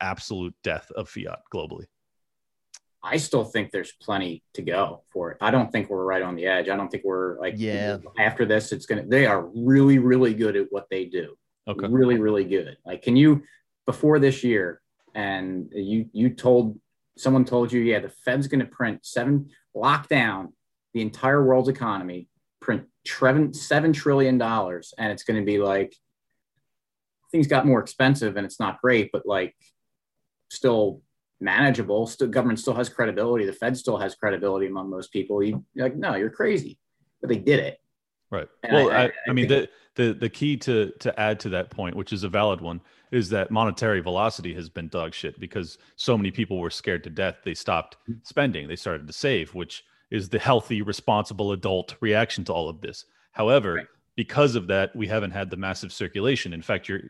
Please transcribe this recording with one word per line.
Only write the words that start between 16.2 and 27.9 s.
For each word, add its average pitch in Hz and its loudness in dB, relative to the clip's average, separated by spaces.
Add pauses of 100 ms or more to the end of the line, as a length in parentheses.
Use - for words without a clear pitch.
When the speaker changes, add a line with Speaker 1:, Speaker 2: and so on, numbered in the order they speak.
Speaker 2:
told, 120 2 (400)
someone 131 4
told 120 0
you, 123 2
"Yeah, 113 2
the 95 -6 (160)
Fed's 135 0
gonna 135 0
print - -6
seven, 143 0 (240)
lock 139 2
down 107 2 (420)
the 113 0
entire 131 2
world's 127 6
economy, 95 -4 (320)
print - -2 (200)
treven-, 143 2
seven 151 2
trillion 139 4
dollars," 104 -2
and 110 -2
it's 101 -8
gonna 110 0
be 104 0
like, 98 0 (1400)
things 151 4
got 139 4
more 123 6
expensive 131 0